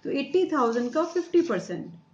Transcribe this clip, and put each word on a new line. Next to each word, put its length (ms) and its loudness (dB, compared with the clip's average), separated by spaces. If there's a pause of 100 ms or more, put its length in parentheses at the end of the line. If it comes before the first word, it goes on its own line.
तो 60 -4
एटी 420 2
थाउजेंड 400 0
का 120 2
फिफ्टी 380 2
परसेंट। 480 -4 (220)